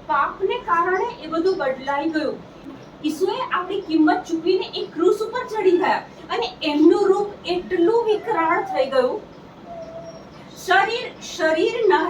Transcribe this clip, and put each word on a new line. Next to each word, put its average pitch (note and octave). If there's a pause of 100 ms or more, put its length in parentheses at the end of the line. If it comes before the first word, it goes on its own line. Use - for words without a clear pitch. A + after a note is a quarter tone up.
પાપને F4+
કારણે F#4
એ D#4
બધું E4+
બદલાઈ C#4
ગયું. C#4+ (680)
ઈસુએ F#4+ (100)
આપણી F#4
કિંમત D#4+
ચૂકવીને F4
એ -
ક્રુસ G4
ઉપર A#4
ચડી F#4+
ગયા A3 (320)
અને G#4+
એમનું E4
રૂપ G4 (180)
એટલું F4+
વિકરાળ F4+
થઈ F#4+
ગયું, - (1400)
શરીર, A4
શરીર F#4+
ના F4+